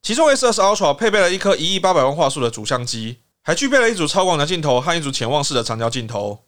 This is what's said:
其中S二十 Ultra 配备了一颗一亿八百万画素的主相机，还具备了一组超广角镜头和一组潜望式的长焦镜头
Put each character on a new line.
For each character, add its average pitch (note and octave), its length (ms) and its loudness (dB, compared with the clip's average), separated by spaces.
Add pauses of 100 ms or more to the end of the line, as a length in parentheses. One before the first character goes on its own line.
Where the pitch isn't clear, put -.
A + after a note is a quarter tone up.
其 - 120 -6
中 D#4 140 4
S C4 180 4
二 A3+ 80 4
十 G#3 80 0
Ultra F#3+ 320 2
配 A3 160 0
备 G3+ 100 2
了 F3+ 120 4
一 F#3+ 60 -2
颗 - 180 2
一 E3+ 180 -2
亿 F#3+ 60 -2
八 F#3 140 2
百 D3 100 4
万 C#3 120 0
画 D3+ 140 2
素 D3 100 -6
的 A#2+ 120 0
主 A2 120 -12
相 B2 220 -4
机， A#2 320 -10 (260)
还 E3+ 120 0
具 C#4 120 -2
备 C4 120 4
了 A3+ 100 4
一 A#3 60 -2
组 E3+ 100 -2
超 F#3+ 180 0
广 F3+ 140 2
角 C#3+ 80 2
镜 E3+ 160 -4
头 C3+ 180 2
和 D#3+ 140 -2
一 E3+ 60 0
组 C#3+ 100 -4
潜 B2+ 200 -4
望 C#3+ 140 0
式 C#3 120 -4
的 A#2 80 0
长 A2+ 160 -6
焦 A#2 100 0
镜 A#2+ 160 -6
头 G#2 420 -8